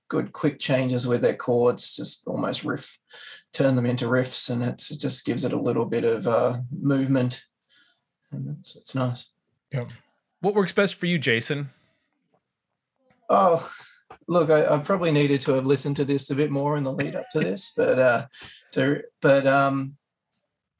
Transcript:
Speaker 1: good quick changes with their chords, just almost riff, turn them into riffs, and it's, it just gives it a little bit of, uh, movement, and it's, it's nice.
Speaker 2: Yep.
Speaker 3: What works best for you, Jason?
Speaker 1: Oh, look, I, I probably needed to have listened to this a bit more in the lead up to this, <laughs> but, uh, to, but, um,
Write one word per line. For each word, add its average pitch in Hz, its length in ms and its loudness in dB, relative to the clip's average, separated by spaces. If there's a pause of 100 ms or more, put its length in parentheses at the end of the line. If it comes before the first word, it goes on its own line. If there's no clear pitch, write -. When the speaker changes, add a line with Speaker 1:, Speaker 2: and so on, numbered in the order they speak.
Speaker 1:
good - 240 -4
quick - 260 -2
changes 127 480 0
with 120 160 0
their 117 140 2
chords, 120 580 0
just - 320 -8
almost - 380 -4
riff, - 340 -8 (540)
turn 135 240 2
them 123 100 2
into 120 200 -2
riffs, 127 440 0
and 123 140 -2
it's, 123 260 -4
it 156 100 -10
just - 260 -2
gives 120 180 -2
it 123 80 -2
a 117 80 -2
little 117 260 0
bit 117 200 -2
of, 113 200 0
uh, 120 340 2 (120)
movement, 135 720 0 (880)
and 139 260 -10
it's, - 200 -12
it's - 180 -10
nice. 127 380 -4 (400)
Speaker 2:
Yep. 120 180 -6 (480)
Speaker 3:
What 202 160 -2
works 196 160 0
best 202 240 0
for 180 120 -6
you, 175 120 0
Jason? 135 500 -2 (1600)
Speaker 1:
Oh, 190 420 4 (560)
look, 165 220 2
I, 156 160 6
I 147 140 4
probably 170 320 0
needed 143 300 4
to 147 120 0
have 131 120 0
listened 143 320 0
to 147 80 0
this 139 240 -2
a 143 60 -2
bit 143 160 0
more 143 260 -2
in 143 60 -2
the 135 100 -4
lead 143 220 -6
up - 160 -10
to 156 80 0
this, 185 340 -2
<laughs> - 40 -14
but, - 220 2
uh, 123 280 2 (440)
to, 139 320 0 (180)
but, 139 240 6
um, 135 520 2 (840)